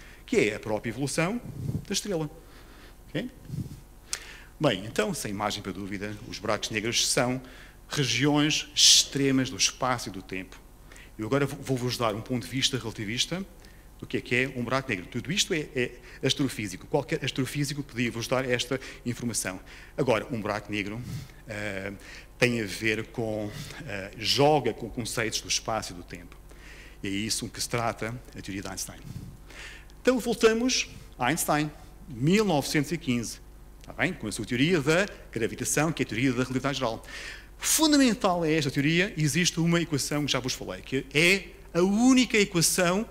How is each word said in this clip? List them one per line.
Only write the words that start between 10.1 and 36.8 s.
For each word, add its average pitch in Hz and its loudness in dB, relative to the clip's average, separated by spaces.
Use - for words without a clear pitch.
do 92 -10
tempo. - -10
Eu 107 -4
agora 135 2
vou, 139 -2
vou-vos 123 -2
dar 113 2
um 101 -4
ponto 120 -2
de - -12
vista 127 0
relativista 113 -4
do - -12
que - -2
é - -4
que - -4
é 131 2
um 123 -4
buraco 127 0
negro. 90 -2
Tudo 123 -6
isto 208 0
é, 151 0
é 123 -2
astrofísico. 113 -2
Qualquer 151 -2
astrofísico 139 -2
podia 123 -2
vos 113 -6
dar 131 2
esta 123 0
informação. 113 -4
Agora, 117 2
um 113 -4
buraco 104 -2
negro, 107 -4
eh, 101 -6
tem 120 4
a 110 0
ver 107 -2
com, 107 -4
eh, 101 -10
joga 120 4
com 110 -8
conceitos 110 -4
do - -8
espaço - -2
e 87 -14
do 87 -14
tempo. 87 -14
E 104 -4
é - -2
isso 104 -2
que - -10
se - -4
trata 117 -2
a 98 -12
teoria 95 -8
de 98 -8
Einstein. 95 -10
Então, 254 4
voltamos 233 4
a 123 2
Einstein, 151 2
mil 156 4
novecentos 151 2
e 165 -2
quinze, 120 -2
tá - -14
bem? 143 -2
Com 113 -8
a 95 -4
sua 110 -6
teoria 143 2
da 165 2
gravitação, 117 0
que 139 0
é - -2
a - -4
teoria 120 0
da 120 0
relatividade 127 0
geral. 113 -4